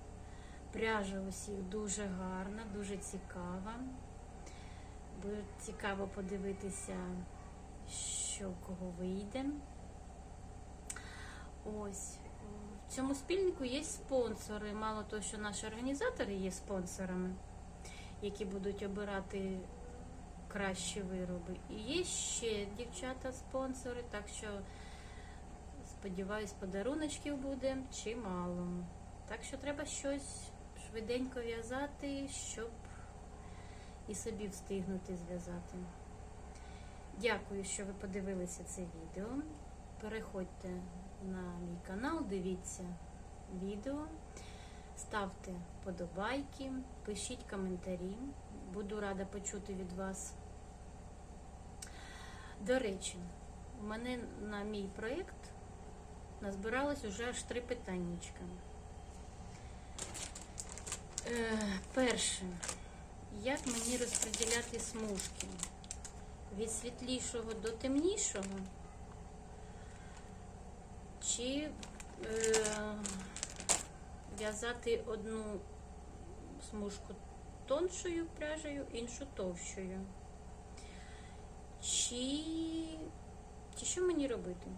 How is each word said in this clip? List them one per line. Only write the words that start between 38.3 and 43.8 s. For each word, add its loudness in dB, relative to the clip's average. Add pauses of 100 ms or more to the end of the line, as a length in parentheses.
це -4
відео. -4 (720)
Переходьте -2 (540)
на 0
мій -2
канал, 2
дивіться 2 (800)
відео, 0 (920)